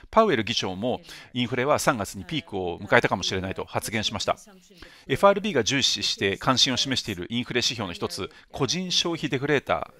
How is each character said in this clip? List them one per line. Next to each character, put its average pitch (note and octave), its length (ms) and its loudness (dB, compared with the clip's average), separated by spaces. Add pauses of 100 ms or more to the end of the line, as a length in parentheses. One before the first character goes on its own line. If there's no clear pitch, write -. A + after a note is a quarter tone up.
(100)
パ A3+ 140 6
ウ G#3 80 2
エ C#3 40 2
ル A2 80 2
議 A2 100 -2
長 F#2+ 200 -4
も、 G2+ 280 -4 (320)
イ A#2+ 80 0
ン A#2+ 60 0
フ B2+ 80 -4
レ B2 80 2
は C#3 140 4
三 C#3 200 2
月 G2 180 -6
に G2 80 -10
ピ D#3 140 -4
ー B2+ 60 -6
ク - 120 -8
を F2 220 -4
迎 G#2 180 2
え A#2 60 6
た D3+ 60 4
か A#2+ 80 -2
も F#2+ 60 -4
し G2 120 -4
れ F#2+ 80 -2
な F#2+ 80 -4
い F#2 40 -6
と - 100 -6
発 - 260 -6
言 G#2+ 140 -2
し A2 100 -4
ま F#2+ 60 -4
し - 40 -6
た。 - 140 0 (680)
エ C3+ 100 0
フ - 100 6
ア G3+ 40 10
ー G3+ 40 6
ル G3+ 80 -4
ビ G#3+ 80 0
ー - 20 -2
が B2+ 120 4
重 B2+ 180 2
視 G#2 200 2
し - 140 -2
て G2 220 0
関 C3 180 2
心 C3 160 4
を A#2+ 60 0
示 C3 200 0
し - 60 -4
て A2+ 80 -4
い - 40 -4
る E2+ 120 -8
イ A#2 120 -4
ン A#2+ 40 -4
フ - 80 -10
レ A#2+ 60 0
指 A#2 100 2
標 G#2+ 180 -4
の F2 60 -6
一 G#2 160 -6
つ、 - 220 -8 (220)
個 C#3 140 -2
人 F3+ 240 -2
消 E3+ 260 0
費 D3+ 120 -4
デ C#3 80 -2
フ C3 100 -4
レ D3+ 100 2
ー B2+ 40 2
タ - 400 -2